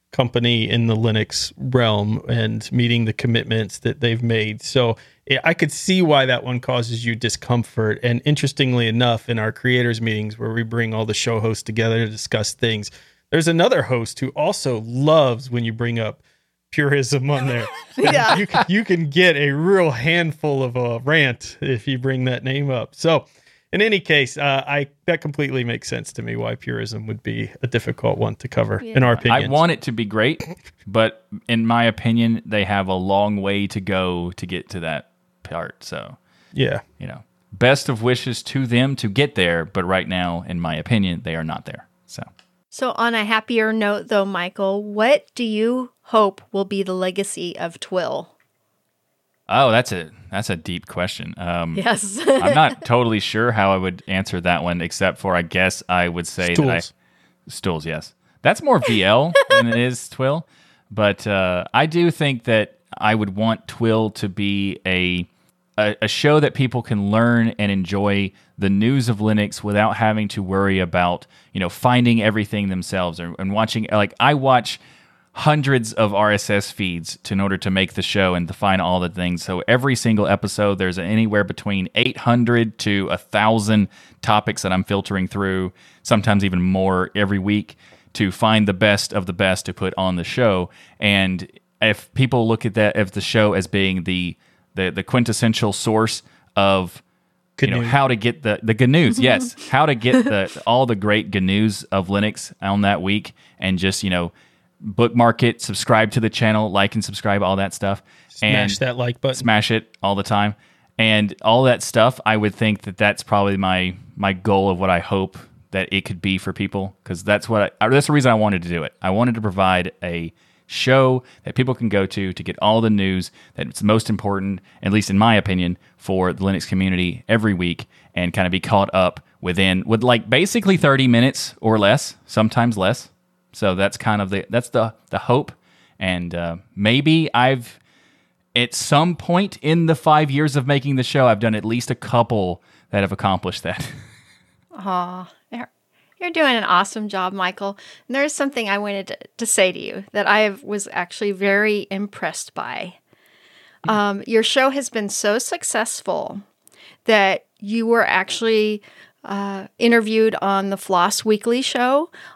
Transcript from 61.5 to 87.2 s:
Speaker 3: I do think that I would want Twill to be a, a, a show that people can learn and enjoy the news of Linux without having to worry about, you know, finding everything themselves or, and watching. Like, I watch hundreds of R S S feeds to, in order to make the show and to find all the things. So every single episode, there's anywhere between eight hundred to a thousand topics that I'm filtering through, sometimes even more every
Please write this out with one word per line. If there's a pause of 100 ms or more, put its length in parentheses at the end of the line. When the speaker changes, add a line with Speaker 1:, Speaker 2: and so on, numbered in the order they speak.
Speaker 3:
I
do
think
that (180)
I
would
want
Twill
to
be
a, (500)
a,
a
show
that
people
can
learn (100)
and
enjoy (260)
the
news
of
Linux
without
having
to
worry
about, (260)
you
know,
finding
everything
themselves
or,
and
watching.
Like,
I
watch (540)
hundreds
of
R
S
S
feeds
to,
in
order
to
make
the
show
and
to
find
all
the
things.
So
every
single
episode,
there's
anywhere
between
eight
hundred
to
a
thousand (340)
topics
that
I'm
filtering
through, (320)
sometimes
even
more
every